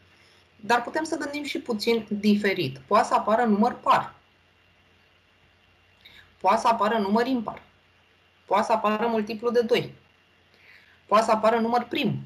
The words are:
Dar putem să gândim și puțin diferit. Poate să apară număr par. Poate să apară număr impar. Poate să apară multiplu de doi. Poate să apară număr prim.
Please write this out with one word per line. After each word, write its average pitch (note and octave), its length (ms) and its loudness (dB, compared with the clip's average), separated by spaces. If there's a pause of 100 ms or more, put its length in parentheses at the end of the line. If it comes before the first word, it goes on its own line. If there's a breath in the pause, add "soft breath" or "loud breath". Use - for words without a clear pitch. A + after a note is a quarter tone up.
(600 soft breath)
Dar A#3 220 0
putem D#4 220 -4
să D#4+ 120 -6
gândim C#4+ 280 -8
și C4+ 160 -8
puțin A3+ 480 -2
diferit. G3+ 680 0
Poate B3 280 2
să C4+ 80 -4
apară A3+ 300 2
număr A3 300 2
par. - 400 -2 (2250 loud breath)
Poate G#3 200 2
să B3 80 0
apară A3 300 2
număr G#3+ 280 0
impar. B3 360 -4 (840)
Poate G3+ 200 2
să A#3+ 80 0
apară G#3+ 340 0
multiplu A3+ 440 -2
de A#3 100 2
doi. A3 320 0 (1120 soft breath)
Poate A3 180 4
să A3+ 60 0
apară A3 260 2
număr A#3 320 0
prim. G#3 380 -2